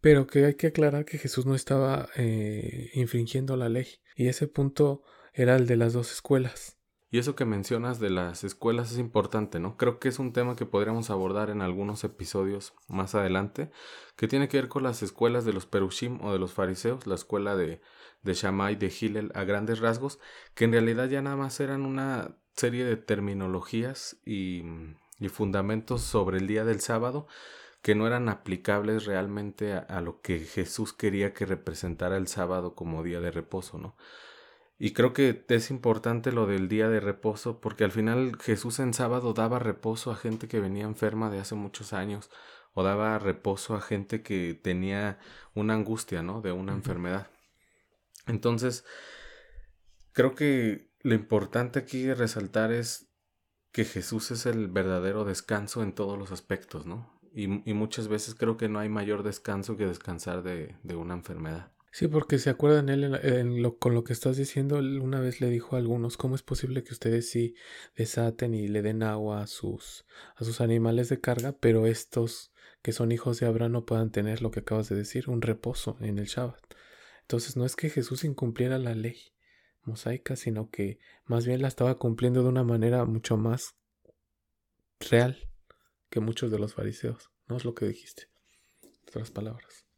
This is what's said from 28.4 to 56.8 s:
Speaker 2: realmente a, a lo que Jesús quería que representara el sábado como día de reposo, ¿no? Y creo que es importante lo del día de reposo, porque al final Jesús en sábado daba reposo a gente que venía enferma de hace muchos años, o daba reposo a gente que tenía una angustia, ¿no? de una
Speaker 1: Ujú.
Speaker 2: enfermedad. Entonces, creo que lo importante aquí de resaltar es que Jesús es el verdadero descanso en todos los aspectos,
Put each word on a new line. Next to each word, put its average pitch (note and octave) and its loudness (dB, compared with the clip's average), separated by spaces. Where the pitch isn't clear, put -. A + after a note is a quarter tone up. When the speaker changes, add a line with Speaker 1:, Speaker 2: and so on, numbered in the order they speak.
Speaker 2:
realmente G2+ -2
a, F#2 -2
a F#2 -6
lo E2+ -8
que F2 -2
Jesús F2+ -4
quería G2+ 0
que - -4
representara F2+ -2
el F#2+ -2
sábado F2+ -2
como D#2+ -4
día E2+ -4
de E2+ -2
reposo, E2 -8
¿no? D#2 -12
Y G#2+ -2
creo A#2+ 4
que B2+ 2
es A#2 4
importante A#2 0
lo A2+ 2
del F#2+ 2
día G#2+ 2
de A2 4
reposo, G#2+ -4
porque G#2+ 0
al G2 2
final A2+ 2
Jesús A#2 0
en B2+ 2
sábado B2 2
daba A2+ 2
reposo A2 -2
a G#2 -4
gente A2+ -6
que A2+ 0
venía G2+ -2
enferma G#2+ 0
de G2+ -4
hace F#2+ -6
muchos G#2 -8
años, G#2 -4
o F#2+ 0
daba G#2+ 2
reposo G2 -2
a G2+ -4
gente G#2+ -4
que F2+ -2
tenía F#2+ -2
una G#2+ 0
angustia, G#2+ -2
¿no? G2 -6
de G2 -4
una F#2+ -4
Speaker 1:
Ujú. - -4
Speaker 2:
enfermedad. F2+ -4
Entonces, A#2 0
creo B2+ 4
que B2+ 2
lo A#2 4
importante A2 0
aquí B2+ -4
de C3 2
resaltar A2 0
es A#2 -4
que A2+ 2
Jesús A2 -6
es A#2 -4
el A2+ 0
verdadero F#2+ 0
descanso G#2 -4
en G2+ -4
todos G2+ -4
los G2 -10
aspectos, - -8